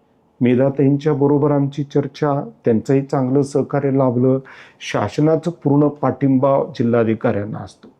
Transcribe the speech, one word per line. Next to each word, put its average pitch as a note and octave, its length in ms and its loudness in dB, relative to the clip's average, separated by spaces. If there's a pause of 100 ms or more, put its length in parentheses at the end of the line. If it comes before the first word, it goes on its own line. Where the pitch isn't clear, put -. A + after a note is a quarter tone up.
(420)
मेधाताईंच्या C3+ 720 2
बरोबर C#3+ 380 2
आमची C#3+ 320 -2
चर्चा, C#3+ 640 -4 (160)
त्यांचंही B2+ 360 2
चांगलं C3+ 400 0
सहकार्य C#3 500 -2
लाभलं. C3 480 2 (400)
शासनाचं D3+ 720 -2
पूर्ण D3 360 2
पाठिंबा C3+ 760 0
जिल्हाधिकाऱ्यांना A2+ 920 -2
असतो. - 300 -18 (120)